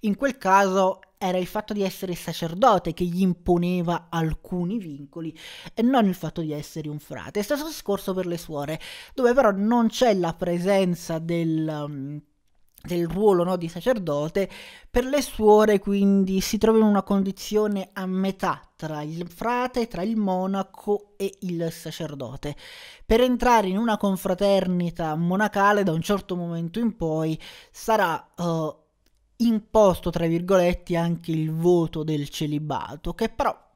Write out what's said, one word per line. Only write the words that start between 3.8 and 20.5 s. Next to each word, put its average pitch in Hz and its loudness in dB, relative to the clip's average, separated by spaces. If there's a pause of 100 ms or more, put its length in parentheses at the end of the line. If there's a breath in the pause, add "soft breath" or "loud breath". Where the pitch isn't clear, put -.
alcuni 175 -4
vincoli 160 -12 (380 loud breath)
e - -6
non 240 4
il 185 0
fatto 165 -8
di 156 -6
essere 147 -10
un 151 -10
frate. 131 -8
Stesso 285 -4
discorso 196 -6
per 185 -4
le 170 -6
suore, 151 -8 (320 loud breath)
dove 247 2
però 247 6
non 226 2
c'è 226 4
la 170 0
presenza 175 0
del, 165 -2
um, 147 -8 (600)
del 170 -2
ruolo, 185 4
no, 185 -2
di 170 -6
sacerdote. 170 -2 (420 loud breath)
Per 247 0
le 269 0
suore 214 6
quindi 196 2
si - -2
trova 220 4
in 220 6
una 202 4
condizione 196 -2
a 190 -8
metà 185 -4
tra 156 -8
il 160 -8
frate, 247 -4
tra 175 -8
il 220 -2
monaco 190 -2